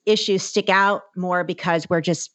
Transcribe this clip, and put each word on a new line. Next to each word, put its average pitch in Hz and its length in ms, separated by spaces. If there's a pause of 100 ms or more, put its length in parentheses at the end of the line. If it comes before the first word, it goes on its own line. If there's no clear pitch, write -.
issues 208 340
stick 202 280
out 196 340 (120)
more 180 280
because 170 440
we're 170 140
just 160 340